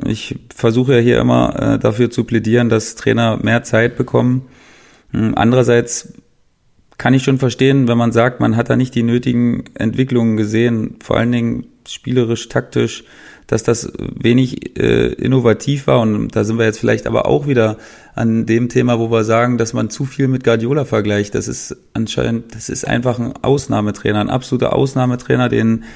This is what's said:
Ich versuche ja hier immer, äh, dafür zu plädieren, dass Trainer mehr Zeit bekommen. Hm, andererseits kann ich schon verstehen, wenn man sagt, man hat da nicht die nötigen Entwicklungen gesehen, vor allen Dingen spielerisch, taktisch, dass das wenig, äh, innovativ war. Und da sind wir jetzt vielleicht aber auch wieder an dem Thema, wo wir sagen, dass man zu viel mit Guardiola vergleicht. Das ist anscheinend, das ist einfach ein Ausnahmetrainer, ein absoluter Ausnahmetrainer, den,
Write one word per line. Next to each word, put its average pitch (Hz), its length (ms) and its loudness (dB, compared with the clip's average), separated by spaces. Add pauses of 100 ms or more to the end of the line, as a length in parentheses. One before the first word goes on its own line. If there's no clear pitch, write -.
Ich - 320 -6 (160)
versuche 123 400 2
ja 120 40 6
hier 117 200 4
immer, 120 540 2
äh, 110 60 0
dafür 117 300 0
zu 120 140 -2
plädieren, 117 460 2
dass 113 260 0
Trainer 113 420 0
mehr 113 240 0
Zeit 120 360 0
bekommen. 127 500 0 (640)
Hm, 110 240 0
andererseits 120 800 2 (840)
kann 123 160 0
ich 131 100 4
schon 135 140 2
verstehen, 135 500 2
wenn 117 120 2
man 117 120 2
sagt, 120 280 2
man 113 160 2
hat 117 160 0
da 117 40 2
nicht 131 200 0
die 117 80 0
nötigen 120 600 0 (100)
Entwicklungen 113 640 0
gesehen, 110 680 0
vor 117 140 0
allen 117 140 2
Dingen 117 360 -2 (200)
spielerisch, 120 600 -2
taktisch, 120 540 -2 (440)
dass 113 160 -2
das - 360 -2
wenig, - 800 -2
äh, 60 340 2
innovativ 131 720 0
war. 131 120 4
Und 110 360 -2
da 104 80 2
sind 110 140 -2
wir 113 80 2
jetzt 110 140 -2
vielleicht 113 260 0
aber 113 220 0
auch 143 200 0
wieder 110 300 2 (380)
an 113 300 0
dem 117 240 0
Thema, 123 280 2
wo 113 140 -2
wir 113 120 2
sagen, 117 340 0
dass 113 160 -2
man 113 160 -4
zu - 160 -6
viel 135 220 -2
mit 127 160 -2
Guardiola 117 420 2
vergleicht. 104 500 -2
Das 110 120 -2
ist - 300 -10 (160)
anscheinend, 117 600 -4
das - 140 -12
ist - 180 -8
einfach 120 320 -2
ein 120 220 -6
Ausnahmetrainer, 107 800 0
ein 107 100 -2
absoluter 127 440 -2
Ausnahmetrainer, 127 760 0
den, 113 340 0 (120)